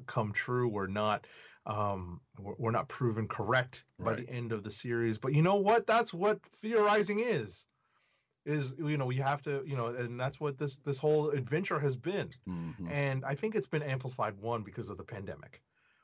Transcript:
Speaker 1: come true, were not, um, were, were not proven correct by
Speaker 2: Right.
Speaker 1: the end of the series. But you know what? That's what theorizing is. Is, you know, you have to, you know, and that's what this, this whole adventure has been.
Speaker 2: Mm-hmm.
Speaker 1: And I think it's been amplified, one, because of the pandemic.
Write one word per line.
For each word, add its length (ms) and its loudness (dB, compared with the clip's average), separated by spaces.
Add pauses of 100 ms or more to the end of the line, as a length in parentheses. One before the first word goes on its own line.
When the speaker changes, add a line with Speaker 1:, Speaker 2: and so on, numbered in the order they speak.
Speaker 1:
come 240 0
true, 360 0
were 200 -2
not, 400 0 (380)
um, 560 -4 (180)
were, 180 -10
were 140 0
not 160 0
proven 400 0
correct 560 0 (160)
by 120 0
Speaker 2:
Right. 140 -4
Speaker 1:
the 80 -10
end 200 -4
of 100 -4
the 80 -8
series. 460 0
But 160 -2
you 80 6
know 140 6
what? 320 4
That's 260 4
what 280 2 (200)
theorizing 580 4
is. 480 -2 (800)
Is, 320 0
you 180 0
know, 140 0
you 140 2
have 180 2
to, 240 -2
you 100 -4
know, 120 0
and 300 -4
that's 220 -2
what 180 -2
this, 200 -4
this 220 -4
whole 320 4
adventure 480 0
has 180 2
been. 320 -2 (180)
Speaker 2:
Mm-hmm. 420 -6
Speaker 1:
And 360 0
I 100 -2
think 200 -2
it's 120 0
been 160 -2
amplified, 560 -4
one, 220 -2
because 260 -8
of 100 -8
the 60 -10
pandemic. 580 -12 (420)